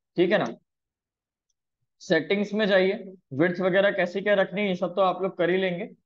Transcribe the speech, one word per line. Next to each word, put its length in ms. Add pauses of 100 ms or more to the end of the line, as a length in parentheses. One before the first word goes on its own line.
(180)
ठीक 140
है 60
ना? 80 (1600)
settings 520
में 140
जाइए, 460 (200)
width 280
वगैरह 320
कैसे 280
क्या 140
रखनी 260
है 60
ये 80
सब 200
तो 80
आप 180
लोग 160
कर 120
ही 80
लेंगे 320 (160)